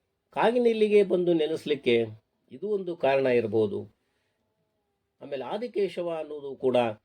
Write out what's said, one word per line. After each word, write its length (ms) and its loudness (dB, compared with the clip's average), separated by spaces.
ಕಾಗಿನೆಲ್ಲಿಗೆ 720 4
ಬಂದು 280 2
ನೆಲೆಸಲಿಕ್ಕೆ 760 0
ಇದು 160 -10
ಒಂದು 280 -4
ಕಾರಣ 300 0
ಇರಬಹುದು. 720 0
ಆಮೇಲೆ 220 -10
ಆದಿಕೇಶವ 680 -4
ಅನ್ನೋದು 460 -8
ಕೂಡ 200 2